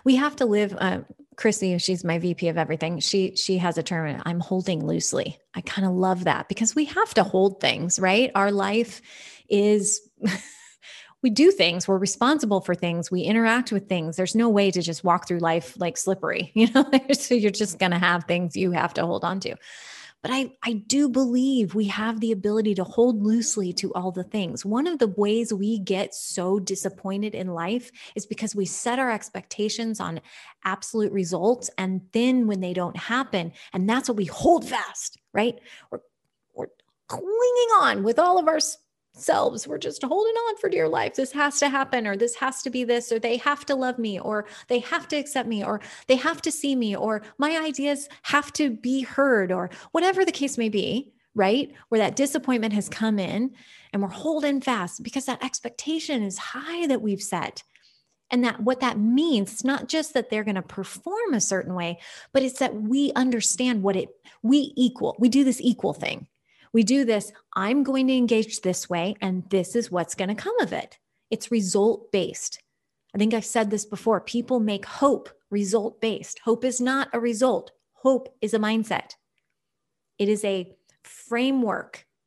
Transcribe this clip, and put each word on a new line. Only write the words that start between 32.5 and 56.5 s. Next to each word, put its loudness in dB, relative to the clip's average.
they -4
don't -2
happen, -4
and 0
that's 0
what 0
we 0
hold 2
fast, -8
right? 0
We're, -10
we're -8
clinging 2
on 2
with 4
all 6
of 2
our 4
s-, -2
selves. 0
We're -8
just -6
holding 0
on -2
for -2
dear 2
life. -2
"This -2
has 0
to 2
happen," -2
or -2
"This 0
has -4
to -6
be -2
this," 0
or 0
"They 0
have -2
to 0
love -2
me," -4
or -4
"They 2
have -4
to -4
accept -4
me," -4
or -4
"They 6
have 0
to -2
see -2
me," 0
or -2
"My 0
ideas -2
have 0
to 2
be -2
heard," 2
or -2
whatever 2
the 2
case -4
may 0
be, -2
right? 2
Where 2
that 2
disappointment 0
has -2
come -2
in -2
and -2
we're -2
holding -2
fast -4
because -6
that -6
expectation -6
is -6
high -6